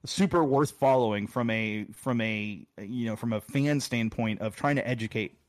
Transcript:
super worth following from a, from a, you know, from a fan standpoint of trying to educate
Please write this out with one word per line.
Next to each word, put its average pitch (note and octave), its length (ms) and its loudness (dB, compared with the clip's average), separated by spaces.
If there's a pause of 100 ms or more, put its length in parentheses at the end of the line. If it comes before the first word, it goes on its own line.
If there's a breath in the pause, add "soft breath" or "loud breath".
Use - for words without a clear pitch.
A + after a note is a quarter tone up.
super F#3 400 2
worth C#3 280 4
following A#2 560 4
from A#2 220 -2
a, A2 440 -2
from A#2+ 280 -2
a, G#2 440 -4 (160)
you A#2 240 -6
know, A2+ 100 -4
from A#2 180 -2
a A2 60 0
fan C#3+ 400 0
standpoint A2+ 640 -2
of G#2+ 140 -4
trying C#3+ 220 0
to B2 100 -2
educate A2+ 500 -4 (120)